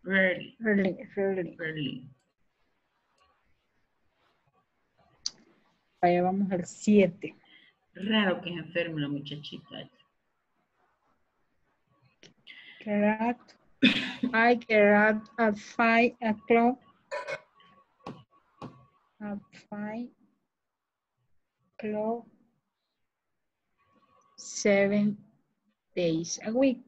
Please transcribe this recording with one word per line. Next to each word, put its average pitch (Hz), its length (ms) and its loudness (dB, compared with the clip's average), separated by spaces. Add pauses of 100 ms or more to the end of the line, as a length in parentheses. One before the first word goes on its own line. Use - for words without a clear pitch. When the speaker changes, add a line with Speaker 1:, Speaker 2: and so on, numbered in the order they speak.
Speaker 1:
Rarely. 185 560 -2
Speaker 2:
Rarely, 202 560 0
rarely. 190 420 -4
Speaker 1:
Rarely. 151 520 -8 (4000)
Speaker 2:
Vaya, 175 220 4
vamos 190 280 0
al 175 140 -4
siete. - 720 2 (580)
Speaker 1:
Raro 190 480 -2
que 170 80 -10
se 170 80 -8
enferme 160 440 -6
la 143 80 -4
muchachita. - 800 -12 (3000)
Speaker 2:
Get 208 420 0
up. 240 160 -2 (960)
I 233 220 6
get 214 380 4
up 214 300 4 (140)
at 214 200 2
five 233 640 2
o'clock. 233 580 2 (2500)
At 208 180 -10 (320)
five 214 400 -10 (1700)
o'clock, 214 480 -6 (2000)
seven 202 800 0 (800)
days 170 480 -4
a 214 80 -6
week. 254 360 0